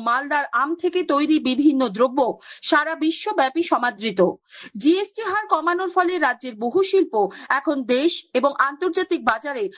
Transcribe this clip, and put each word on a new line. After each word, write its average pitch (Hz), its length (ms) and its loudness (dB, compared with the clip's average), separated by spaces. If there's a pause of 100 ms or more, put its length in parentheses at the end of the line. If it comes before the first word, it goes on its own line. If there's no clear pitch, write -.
মালদার 277 500 0
আম 262 220 0
থেকে 349 280 -2
তৈরি 302 360 2
বিভিন্ন 262 500 2
দ্রব্য 247 300 0 (420)
সারা 294 340 2
বিশ্বব্যাপী 320 680 0
সমাদৃত। 226 580 -2 (560)
জিএসটি 370 440 0
হার 415 260 -2
কমানোর 349 420 0
ফলে 359 300 2
রাজ্যের 254 360 -2
বহু 240 280 0
শিল্প 381 300 2 (360)
এখন 285 340 0
দেশ 254 280 2 (220)
এবং 254 260 2
আন্তর্জাতিক 339 680 -2
বাজারে 240 380 -2 (140)